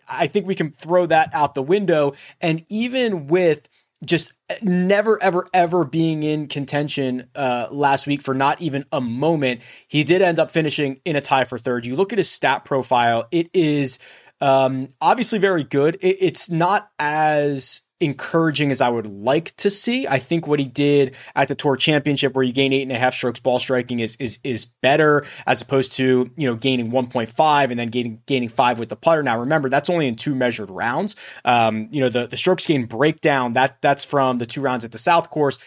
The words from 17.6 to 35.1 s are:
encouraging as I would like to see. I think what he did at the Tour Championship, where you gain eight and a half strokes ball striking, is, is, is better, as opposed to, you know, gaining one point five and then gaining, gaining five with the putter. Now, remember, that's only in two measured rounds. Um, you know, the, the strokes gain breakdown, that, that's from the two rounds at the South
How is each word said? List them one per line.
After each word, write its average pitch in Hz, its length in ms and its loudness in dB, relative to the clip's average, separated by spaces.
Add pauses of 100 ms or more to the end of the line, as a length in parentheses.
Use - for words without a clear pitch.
encouraging 151 720 0
as 127 80 0
I 127 80 2
would 117 200 -2
like 113 500 -2
to 202 120 0
see. 247 380 0
I 135 120 0
think 165 280 -4
what 147 100 2
he 139 80 -2
did 139 500 2 (200)
at 139 140 0
the 139 60 -6
Tour 139 200 0
Championship, 139 580 0
where 131 120 2
you 123 80 -2
gain 135 180 2
eight 135 120 0
and 131 100 -8
a 117 40 -4
half 127 160 2
strokes 120 280 -4
ball 127 180 0
striking, 123 400 -2
is, 110 220 -4
is, 110 200 -4
is 120 240 -4
better, 147 600 2 (200)
as 123 160 0
opposed 135 360 0
to, 127 400 2
you 147 100 -2
know, 120 80 0
gaining 120 360 -2
one 123 160 0
point 120 220 -4
five 143 420 2
and 120 60 -6
then 120 120 -4
gaining, 117 360 -6
gaining 127 220 -2
five 123 320 0
with 113 80 -6
the - 80 -12
putter. 165 260 2
Now, 117 200 0
remember, 143 260 0
that's 139 220 0
only 165 180 0
in 113 80 -4
two 143 180 -4
measured 117 380 -2
rounds. 120 460 -4 (260)
Um, 113 480 2
you 147 80 -4
know, 131 80 2
the, 123 180 -2
the - 120 -10
strokes 180 280 0
gain 139 200 0
breakdown, 131 640 0
that, 131 300 0
that's 143 240 2
from 131 320 0
the 120 80 -4
two 139 160 -6
rounds 127 240 -2
at 113 80 -14
the 110 40 -12
South 170 320 0